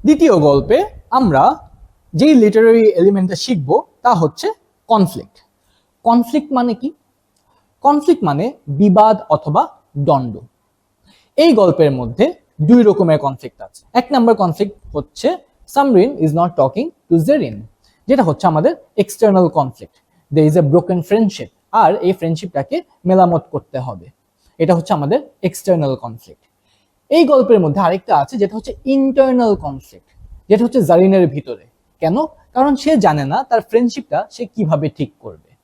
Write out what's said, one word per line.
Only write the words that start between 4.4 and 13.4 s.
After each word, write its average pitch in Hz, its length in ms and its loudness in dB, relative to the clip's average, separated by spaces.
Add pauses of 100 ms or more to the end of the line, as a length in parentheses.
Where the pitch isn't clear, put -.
কনফ্লিক্ট। 202 500 -2 (680)
কনফ্লিক্ট 240 500 -2
মানে 247 200 -2
কি? 262 180 -10 (880)
কনফ্লিক্ট 294 420 0
মানে 170 280 -2 (160)
বিবাদ 202 500 2 (120)
অথবা 151 380 -2 (300)
দ্বন্দ্ব। 135 440 -2 (920)
এই 311 180 4
গল্পের 170 380 2
মধ্যে 127 420 -4 (280)
দুই 233 220 4
রকমের 170 360 2
কনফ্লিক্ট 131 420 -10